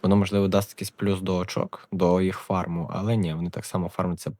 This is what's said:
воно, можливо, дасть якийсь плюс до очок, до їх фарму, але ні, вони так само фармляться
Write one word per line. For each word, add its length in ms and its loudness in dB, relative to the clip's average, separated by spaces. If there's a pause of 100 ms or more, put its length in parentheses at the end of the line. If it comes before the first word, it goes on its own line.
воно, 120 6
можливо, 320 4
дасть 240 2
якийсь 180 -8
плюс 320 -2
до 160 0
очок, 540 -6
до 300 4
їх 160 0
фарму, 560 -2
але 220 0
ні, 180 0
вони 160 -4
так 160 -8
само 240 -4
фармляться 500 -4